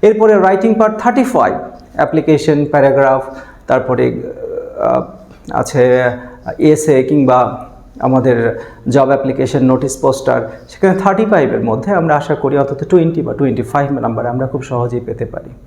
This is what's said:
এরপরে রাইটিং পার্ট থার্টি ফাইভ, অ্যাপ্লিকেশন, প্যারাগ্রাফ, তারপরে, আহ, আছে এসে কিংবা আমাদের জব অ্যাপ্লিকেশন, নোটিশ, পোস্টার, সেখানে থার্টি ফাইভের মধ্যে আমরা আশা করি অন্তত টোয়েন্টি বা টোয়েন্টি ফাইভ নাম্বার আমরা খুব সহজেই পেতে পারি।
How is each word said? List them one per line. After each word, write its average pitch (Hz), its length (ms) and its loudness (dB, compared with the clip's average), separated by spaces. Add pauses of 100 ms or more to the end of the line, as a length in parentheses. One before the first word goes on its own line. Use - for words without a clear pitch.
এরপরে 214 380 4
রাইটিং 196 340 2
পার্ট 214 240 2
থার্টি 240 260 0
ফাইভ, 123 300 0 (400)
অ্যাপ্লিকেশন, 147 680 2
প্যারাগ্রাফ, 135 580 2 (440)
তারপরে, 127 560 0 (580)
আহ, - 220 2 (480)
আছে 127 600 2 (480)
এসে 151 440 4
কিংবা 127 640 2 (340)
আমাদের 123 600 0 (280)
জব 131 180 4
অ্যাপ্লিকেশন, 135 580 0
নোটিশ, 131 320 0
পোস্টার, 131 640 -2 (100)
সেখানে 190 320 0
থার্টি 202 240 2
ফাইভের 135 400 0
মধ্যে 131 280 -2
আমরা 165 240 2
আশা 147 180 -2
করি 143 240 -2
অন্তত 139 300 -2
টোয়েন্টি 165 340 2
বা 120 120 -6
টোয়েন্টি 123 280 -2
ফাইভ 143 300 -2
নাম্বার 117 340 -4
আমরা 127 200 -2
খুব 131 160 -6
সহজেই 120 380 -4
পেতে 117 240 -8
পারি। - 260 -14 (160)